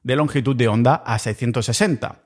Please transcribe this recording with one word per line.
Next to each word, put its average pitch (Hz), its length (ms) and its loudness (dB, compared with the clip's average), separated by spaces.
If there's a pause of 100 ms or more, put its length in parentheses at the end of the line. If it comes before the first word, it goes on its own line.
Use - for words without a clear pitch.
de 127 140 0
longitud 139 400 0
de 120 140 2
onda 120 260 4
a 113 240 -4
seiscientos 117 460 -4
sesenta. - 600 -2